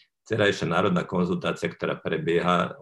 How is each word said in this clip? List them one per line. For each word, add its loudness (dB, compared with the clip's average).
terajšia 2
národná 2
konzultácia, -2
ktorá -4
prebieha 0